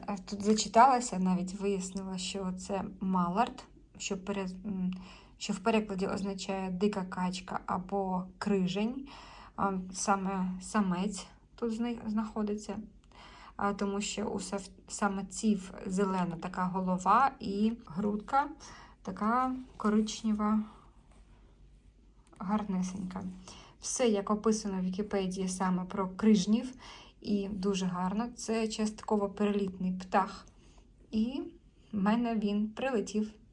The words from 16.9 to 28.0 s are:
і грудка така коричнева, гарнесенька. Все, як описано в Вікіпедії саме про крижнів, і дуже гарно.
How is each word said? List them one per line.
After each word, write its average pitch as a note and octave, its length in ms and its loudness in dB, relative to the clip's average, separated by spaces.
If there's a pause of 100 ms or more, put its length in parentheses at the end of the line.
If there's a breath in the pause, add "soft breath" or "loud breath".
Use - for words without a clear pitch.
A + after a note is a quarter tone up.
і G#3+ 320 2 (140)
грудка G#3 640 0 (540 loud breath)
така A3+ 500 0 (240)
коричнева, G#3+ 840 2 (1800 loud breath)
гарнесенька. F#3 840 -2 (640 loud breath)
Все, B3+ 220 2
як G3 220 2
описано G#3+ 480 0
в F#3 40 0
Вікіпедії F#3+ 680 -2
саме F#3 360 0
про F#3+ 240 -2
крижнів, G#3+ 640 6 (480 loud breath)
і G3+ 280 0
дуже F#3+ 380 0
гарно. F#3 500 -2